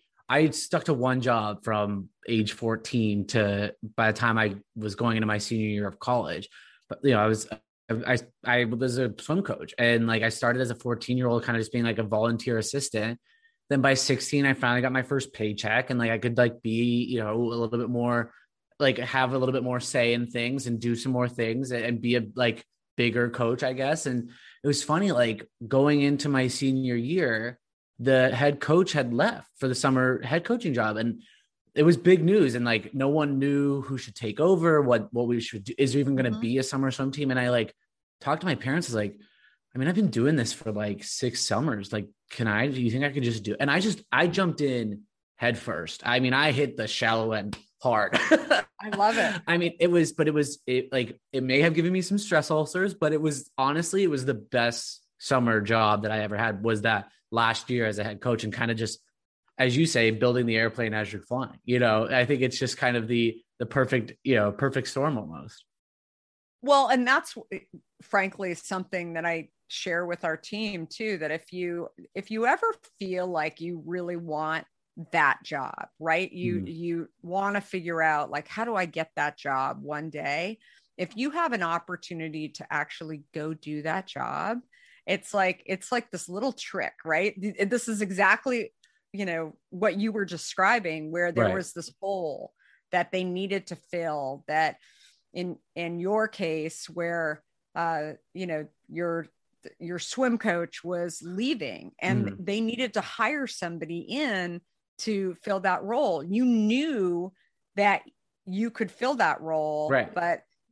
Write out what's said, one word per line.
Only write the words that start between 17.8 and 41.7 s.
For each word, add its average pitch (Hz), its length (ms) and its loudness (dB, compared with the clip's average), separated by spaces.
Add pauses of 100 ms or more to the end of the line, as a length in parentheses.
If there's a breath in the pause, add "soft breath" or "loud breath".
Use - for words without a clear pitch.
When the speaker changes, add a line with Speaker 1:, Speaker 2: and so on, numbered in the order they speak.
Speaker 1:
more, 120 460 0 (440 loud breath)
like, 135 200 4
have 131 340 0
a 135 60 0
little 131 160 0
bit 131 80 -2
more 123 180 -2
say 120 320 2
in 120 140 0
things 120 400 -4
and 117 120 -2
do 117 160 0
some 127 180 -4
more 123 160 2
things 123 420 -2
and, 120 160 -4
and 120 160 -2
be 120 140 4
a, 113 180 0
like, 120 320 0 (320)
bigger 120 320 2
coach, 123 320 0
I 131 100 0
guess. 135 320 -2
And 123 240 -2 (340 loud breath)
it - 40 0
was 143 180 2
funny, 180 260 2
like, 117 380 2 (180)
going 143 360 4
into 143 260 2
my 131 200 2
senior 131 480 0
year, 123 600 -2 (420)
the 127 300 6
head 143 300 2
coach 180 320 4
had 131 200 0
left 190 360 0 (100)
for 135 80 -2
the 127 80 0
summer 127 480 2
head 156 220 0
coaching 233 280 -2
job, 107 260 0
and 113 220 -2 (540 loud breath)
it 147 80 4
was 165 140 8
big 180 280 6
news. 170 300 6
And, 120 100 -2
like, 113 300 0
no 135 140 0
one 143 320 2
knew 143 420 2
who 135 160 -6
should 110 160 -12
take 107 240 -6
over, 165 420 6
what, 120 320 4
what 120 140 0
we 120 140 0
should 107 240 -8
do. - 120 -8
Is 135 160 4
there 143 80 2
even 139 140 2
gonna 127 160 2
Speaker 2:
Mm-hmm. 110 100 -4
Speaker 1:
be 120 180 0
a 131 40 0
summer 135 300 -2
swim 135 180 -2
team? 135 220 -2
And 127 80 0
I, 123 100 2
like, 117 240 0 (460)
talked 151 220 -2
to 180 40 -2
my 156 80 2
parents. 131 340 -2
I - 20 -6
was 120 40 -4
like, 104 220 -2 (580 soft breath)
"I 131 40 -8
mean, 131 100 0
I've 180 80 2
been 202 140 4
doing 135 260 4
this 113 160 0
for, - 180 -8
like, 104 320 -4
six - 420 -4
summers. 107 480 -2